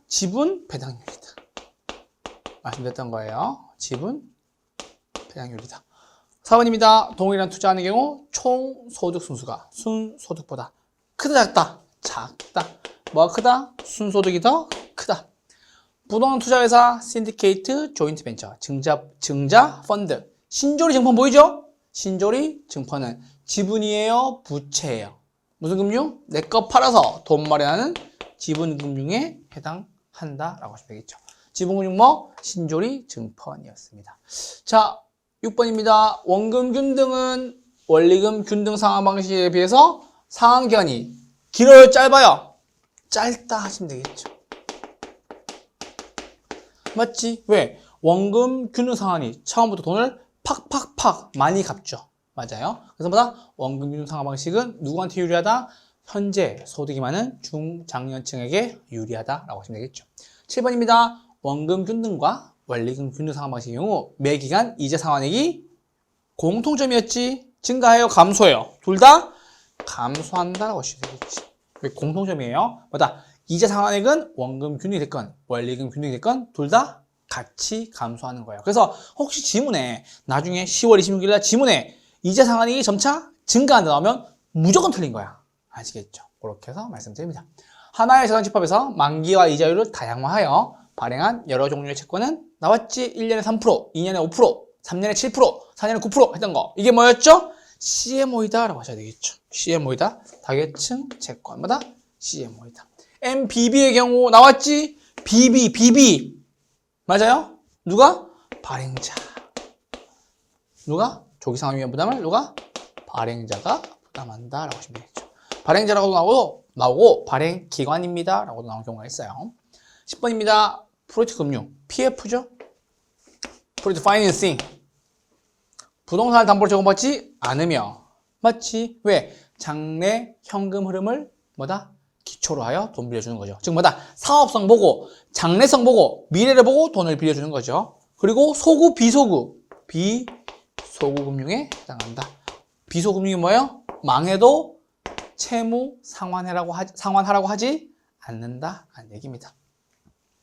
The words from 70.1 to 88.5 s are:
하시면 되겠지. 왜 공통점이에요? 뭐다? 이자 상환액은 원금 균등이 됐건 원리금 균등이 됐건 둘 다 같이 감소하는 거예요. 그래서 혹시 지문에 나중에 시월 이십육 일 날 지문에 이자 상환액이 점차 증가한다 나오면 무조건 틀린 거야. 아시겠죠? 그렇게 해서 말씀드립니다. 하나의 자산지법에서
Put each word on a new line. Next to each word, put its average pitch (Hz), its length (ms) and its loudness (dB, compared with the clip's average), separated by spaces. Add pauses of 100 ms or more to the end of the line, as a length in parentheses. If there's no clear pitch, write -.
하시면 143 240 -12
되겠지. - 400 -14 (400)
왜 139 80 -6
공통점이에요? 160 1000 -6
뭐다? - 320 -2 (260)
이자 170 180 0
상환액은 208 680 0
원금 135 420 -8
균등이 190 220 -6
됐건 135 340 -10 (140)
원리금 123 420 -6
균등이 139 220 -8
됐건 233 400 -4
둘 143 160 -6
다 240 340 0 (260)
같이 220 640 -10
감소하는 120 560 -12
거예요. - 160 -18
그래서 208 320 0 (240)
혹시 - 260 -6
지문에 151 600 -4 (200)
나중에 175 400 -4
시월 214 360 4
이십육 190 240 -2
일 196 60 0
날 202 120 2
지문에 220 540 0 (260)
이자 196 220 4
상환액이 233 380 0
점차 277 480 -2 (160)
증가한다 240 440 4
나오면 190 360 -2 (260)
무조건 196 380 2
틀린 175 200 -6
거야. 104 300 -14 (300)
아시겠죠? - 520 -20 (160)
그렇게 104 320 -16
해서 202 180 -16
말씀드립니다. 143 580 -16 (480)
하나의 254 340 4
자산지법에서 208 640 0